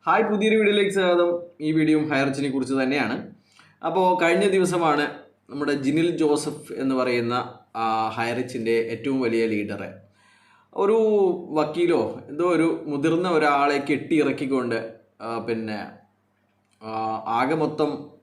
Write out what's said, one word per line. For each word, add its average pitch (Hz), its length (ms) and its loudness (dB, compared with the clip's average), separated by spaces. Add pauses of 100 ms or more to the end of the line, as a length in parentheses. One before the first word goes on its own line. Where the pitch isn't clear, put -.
ഹായ്, 196 180 2
പുതിയൊരു 214 340 2
വീഡിയോയിലേക്ക് 208 360 2
സ്വാഗതം. 175 360 4 (280)
ഈ 151 140 -4
വീഡിയോയും 156 340 4
ഹൈറിച്ചിനെ 139 440 0
കുറിച്ച് 131 240 -2
തന്നെയാണ്. 131 420 0 (680)
അപ്പോ 170 200 0 (160)
കഴിഞ്ഞ 170 300 4
ദിവസമാണ് 170 560 2 (440)
നമ്മുടെ 143 340 -2
ജിനിൽ 151 340 2
ജോസഫ് 151 560 0
എന്ന് 131 220 -2
പറയുന്ന, 120 400 0 (420)
ആ, 113 80 -2 (240)
ഹൈറിച്ചിൻ്റെ 117 680 -2 (140)
ഏറ്റവും 131 300 -4
വലിയ 113 260 2
ലീഡറെ 104 420 -4 (840)
ഒരു 202 240 2 (540)
വക്കീലോ 156 500 0 (260)
എന്തോ 156 220 -2
ഒരു 165 200 2 (180)
മുതിർന്ന 160 440 0
ഒരാളെ 143 500 2
കെട്ടിയിറക്കിക്കൊണ്ട്, 135 1000 0 (420)
ആ, 110 80 -10 (100)
പിന്നെ, 113 400 -6 (1040)
ആ, 110 60 -14 (420)
ആകെ 131 280 0
മൊത്തം 151 340 0 (300)